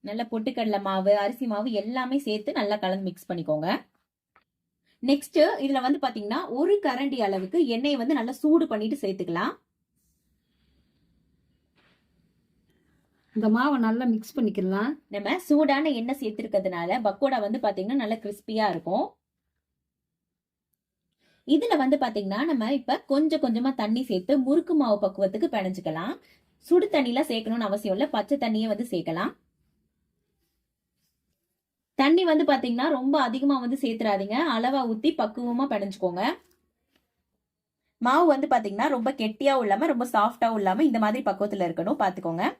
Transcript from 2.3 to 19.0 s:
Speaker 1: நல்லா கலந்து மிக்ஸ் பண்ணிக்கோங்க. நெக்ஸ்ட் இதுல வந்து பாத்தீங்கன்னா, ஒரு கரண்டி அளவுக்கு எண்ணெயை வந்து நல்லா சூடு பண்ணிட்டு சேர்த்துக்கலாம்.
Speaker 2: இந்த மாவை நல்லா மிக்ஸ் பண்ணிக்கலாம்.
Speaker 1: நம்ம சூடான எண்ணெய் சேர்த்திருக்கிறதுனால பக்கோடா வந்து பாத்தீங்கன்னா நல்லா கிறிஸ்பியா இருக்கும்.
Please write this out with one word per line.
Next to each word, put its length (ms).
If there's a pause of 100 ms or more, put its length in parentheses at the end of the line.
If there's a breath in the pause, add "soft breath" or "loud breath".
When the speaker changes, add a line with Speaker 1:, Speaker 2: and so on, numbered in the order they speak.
Speaker 1:
நல்லா 240
கலந்து 260
மிக்ஸ் 220
பண்ணிக்கோங்க. 380 (1400)
நெக்ஸ்ட் 360 (260)
இதுல 200
வந்து 180
பாத்தீங்கன்னா, 360 (180)
ஒரு 160 (100)
கரண்டி 440
அளவுக்கு 320 (160)
எண்ணெயை 260
வந்து 180
நல்லா 220
சூடு 300
பண்ணிட்டு 320
சேர்த்துக்கலாம். 500 (3750)
Speaker 2:
இந்த 200
மாவை 320
நல்லா 260
மிக்ஸ் 240
பண்ணிக்கலாம். 540 (240)
Speaker 1:
நம்ம 200 (120)
சூடான 540
எண்ணெய் 200
சேர்த்திருக்கிறதுனால 880
பக்கோடா 380
வந்து 200
பாத்தீங்கன்னா 380
நல்லா 220
கிறிஸ்பியா 480
இருக்கும். 320 (2500)